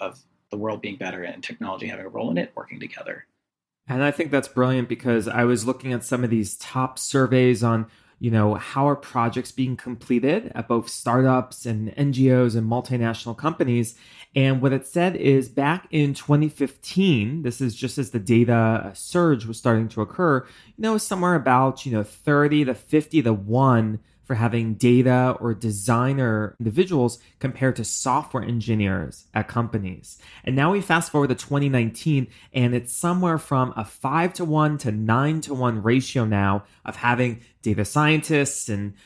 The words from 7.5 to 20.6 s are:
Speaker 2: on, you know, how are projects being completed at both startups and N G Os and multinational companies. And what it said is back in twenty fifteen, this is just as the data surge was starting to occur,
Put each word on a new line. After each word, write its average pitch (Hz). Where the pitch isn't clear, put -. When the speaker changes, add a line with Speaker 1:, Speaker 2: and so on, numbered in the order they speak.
Speaker 2:
on, 113
you 120
know, 107
how 139
are 143
projects 120
being 127
completed 123
at 120
both 117
startups 127
and 110
N 143
G 131
Os 123
and 113
multinational 120
companies. 127
And 135
what 135
it 135
said 175
is 135
back 151
in 143
twenty 147
fifteen, 147
this 123
is 117
just 127
as 131
the 120
data 113
surge 156
was 113
starting 113
to 113
occur, 135